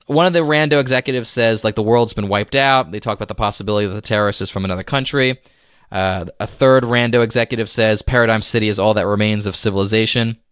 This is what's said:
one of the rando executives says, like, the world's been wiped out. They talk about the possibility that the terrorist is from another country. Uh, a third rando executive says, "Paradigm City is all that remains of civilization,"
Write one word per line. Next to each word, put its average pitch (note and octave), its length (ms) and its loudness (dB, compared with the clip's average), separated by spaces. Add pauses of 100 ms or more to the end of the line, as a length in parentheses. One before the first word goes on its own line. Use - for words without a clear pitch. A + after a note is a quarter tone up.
one D#3 200 2
of F#3 80 2
the E3+ 80 2
rando D3+ 380 2
executives B2+ 500 -2
says, A2+ 340 0
like, G#2+ 120 -2
the A2 80 -2
world's A#2 300 2
been G2+ 160 -6
wiped G2+ 260 -2
out. C3+ 360 2
They G#2 80 -10
talk G#2 180 -6
about G#2+ 100 -8
the G2+ 80 -10
possibility G#2 520 -2
that F#2 60 -6
the G#2 80 -8
terrorist G#2 400 -2
is F#2+ 80 -8
from F#2+ 160 -6
another F#2 180 -4
country. C3 560 -2 (520)
Uh, F#2+ 340 -2 (140)
a G#2+ 80 -6
third C3 360 4
rando A#2+ 400 2
executive A2+ 460 -2
says, A2 320 0
"Paradigm A2+ 400 2
City G#2+ 280 0
is G2 100 -2
all G#2+ 140 4
that G2+ 120 0
remains G#2 400 0
of A#2+ 120 -6
civilization," A2 800 0 (140)